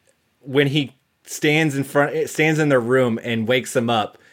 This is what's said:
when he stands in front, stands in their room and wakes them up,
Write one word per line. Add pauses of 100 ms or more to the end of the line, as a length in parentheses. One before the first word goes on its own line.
(400)
when
he (320)
stands
in
front,
stands
in
their
room
and
wakes
them
up, (140)